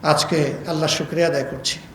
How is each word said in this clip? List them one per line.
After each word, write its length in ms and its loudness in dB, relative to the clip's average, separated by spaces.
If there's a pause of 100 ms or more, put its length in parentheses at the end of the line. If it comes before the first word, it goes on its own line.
(100)
আজকে 420 2 (160)
আল্লাহ 200 0
শুকরিয়া 400 0
আদায় 160 0
করছি 340 -6 (160)